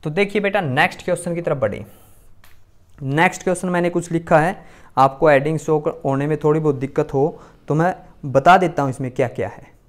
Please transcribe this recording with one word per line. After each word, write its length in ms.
तो 60
देखिए 320
बेटा 200
नेक्स्ट 440
क्वेश्चन 300
की 60
तरफ 160
बढ़े। 280
नेक्स्ट 400
क्वेश्चन 260
मैंने 200
कुछ 220
लिखा 280
है, 260
आपको 320
हेडिंग 280
शो 220
कर-, 140
होने 220
में 100
थोड़ी 220
बहुत 160
दिक्कत 380
हो 280
तो 80
मैं 200
बता 320
देता 240
हूँ 80
इसमें 220
क्या 160
क्या 200
है। 240